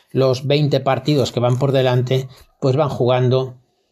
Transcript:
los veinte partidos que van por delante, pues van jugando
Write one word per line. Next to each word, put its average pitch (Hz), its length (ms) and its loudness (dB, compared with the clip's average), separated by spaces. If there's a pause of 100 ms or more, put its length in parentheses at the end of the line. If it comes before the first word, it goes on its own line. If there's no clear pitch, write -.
(120)
los 131 360 0
veinte 143 340 2
partidos 135 500 0
que - 80 -4
van 123 200 0
por 135 120 0
delante, 127 560 0 (320)
pues 131 160 0
van 147 140 0
jugando 127 640 0 (360)